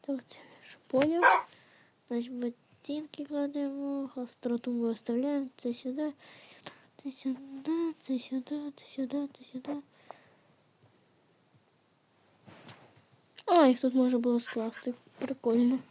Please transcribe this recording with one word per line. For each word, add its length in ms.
Так, 260
це 100
не 320
ж 80
поняв. 580
Значить, 240
ботинки 920
кладемо, 920
гостроту 560
ми 160
виставляємо, 680
це 180
сюди, 400
це 80
сюди, 920
це 180
сюди, 560
це 100
сюди, 320
це 140
сюди. 260
А, 220
їх 140
тут 140
можна 240
було 200
скласти. 540
Прикольно. 600